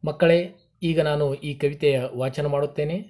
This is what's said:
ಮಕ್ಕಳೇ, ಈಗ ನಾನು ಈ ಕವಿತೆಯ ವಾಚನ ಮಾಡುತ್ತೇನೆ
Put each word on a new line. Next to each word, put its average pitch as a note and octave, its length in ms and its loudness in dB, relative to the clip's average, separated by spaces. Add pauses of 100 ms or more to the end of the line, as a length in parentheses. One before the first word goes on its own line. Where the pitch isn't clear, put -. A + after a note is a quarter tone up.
ಮಕ್ಕಳೇ, E3 340 4 (440)
ಈಗ E3 200 0
ನಾನು D3 320 0
ಈ D3 200 -8
ಕವಿತೆಯ C#3+ 460 0 (160)
ವಾಚನ C3 320 -4
ಮಾಡುತ್ತೇನೆ D3 500 -2 (120)